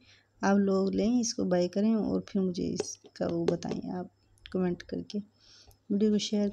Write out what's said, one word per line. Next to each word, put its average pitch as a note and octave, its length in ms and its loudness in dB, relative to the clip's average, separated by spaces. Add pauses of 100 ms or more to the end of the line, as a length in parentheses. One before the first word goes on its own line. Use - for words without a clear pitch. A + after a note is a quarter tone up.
(420)
आप G3 160 6
लोग F#3+ 360 2
लें, A3+ 260 2
इसको A3 260 -2
बाय F3+ 220 2
करें G#3+ 260 2
और F#3+ 340 0
फिर F#3+ 140 0
मुझे F3+ 220 -2
इसका - 600 -6
वो E3+ 180 -2
बताएं E3+ 360 -2 (120)
आप F3+ 180 -8 (340)
कमेंट F3+ 380 -4
करके। F3+ 360 -8
वीडियो - 920 -4
को G#3 100 4
शेयर G#3 320 0